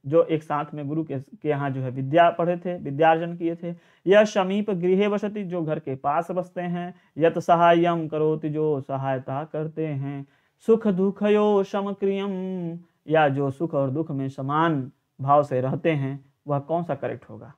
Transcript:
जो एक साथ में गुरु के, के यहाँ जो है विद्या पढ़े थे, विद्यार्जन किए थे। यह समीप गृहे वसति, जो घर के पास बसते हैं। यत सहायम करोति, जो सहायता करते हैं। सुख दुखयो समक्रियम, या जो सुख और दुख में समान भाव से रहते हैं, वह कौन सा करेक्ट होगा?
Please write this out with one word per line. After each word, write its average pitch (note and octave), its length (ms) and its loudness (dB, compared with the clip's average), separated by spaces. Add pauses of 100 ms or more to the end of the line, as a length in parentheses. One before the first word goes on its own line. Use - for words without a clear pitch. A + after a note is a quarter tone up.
जो D#3+ 180 4
एक D#3+ 200 -2
साथ D3 300 -4
में D3 140 -8
गुरु D#3+ 160 -4
के, C#3 160 -6
के D3+ 300 -10
यहाँ C#3+ 200 -2
जो C3+ 120 -6
है C3 80 -4
विद्या C3+ 400 4
पढ़े E3+ 280 0
थे, F3 200 -6
विद्यार्जन D#3+ 600 2
किए E3+ 180 -4
थे। E3+ 200 -10 (320)
यह G#3 160 8
समीप G#3 480 0
गृहे F#3 360 2
वसति, G#3 360 -4
जो F3 180 -6
घर D#3 180 -4
के C3+ 160 -8
पास D3+ 360 -2
बसते F3 300 -6
हैं। F3 340 -6 (220)
यत E3 220 2
सहायम E3+ 680 4
करोति, D#3 420 -2
जो D3+ 320 -2
सहायता C3+ 600 -4
करते D#3 440 -6
हैं। C#3 400 -8 (320)
सुख A3 280 2
दुखयो G3+ 760 2
समक्रियम, G3 680 -4 (760)
या D3+ 220 4
जो C#3 220 -2
सुख E3 220 -6
और C#3 160 0
दुख D#3 220 -4
में C3+ 180 -4
समान C#3+ 640 0 (300)
भाव C#3+ 220 4
से C3 180 -2
रहते C#3+ 300 -2
हैं, C#3 340 -4 (220)
वह C#3+ 120 0
कौन E3 240 -4
सा D#3+ 120 -4
करेक्ट B2 340 -8
होगा? A2 280 -18